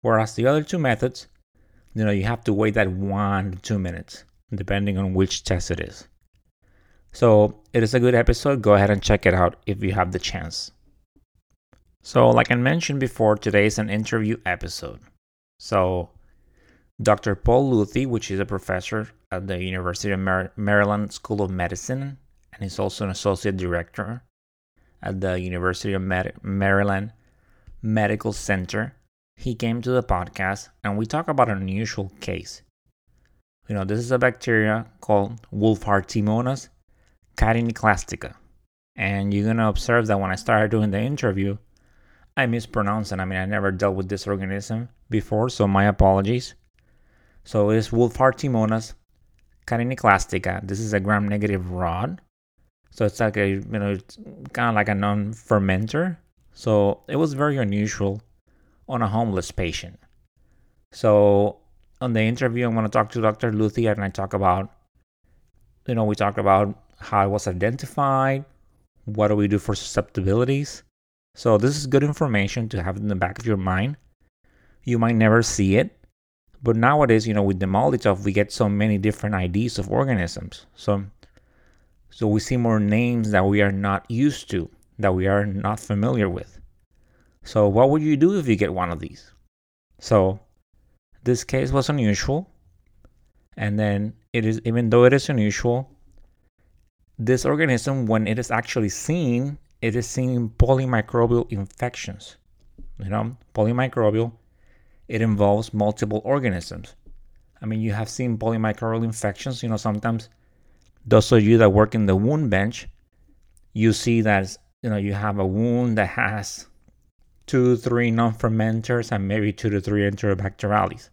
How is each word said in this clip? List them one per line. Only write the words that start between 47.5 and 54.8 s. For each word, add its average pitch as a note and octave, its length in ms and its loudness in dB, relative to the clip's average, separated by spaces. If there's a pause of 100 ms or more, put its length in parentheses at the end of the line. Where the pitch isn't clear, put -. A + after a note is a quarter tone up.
it's A2 180 2
Wolfhartimonas A#2 1040 0 (760)
carinoclastica. G2+ 1000 0
This G2 140 -6
is G#2+ 120 -6
a G2+ 80 0
gram-negative G2+ 680 -2
rod. F2+ 500 -4 (720)
So - 140 -4
it's - 160 -4
like G#2+ 160 0
a, G2+ 120 2
you G2 140 -2
know, G2+ 300 -4
it's - 240 -10 (360)
kinda A#2 200 -2
like G#2 160 2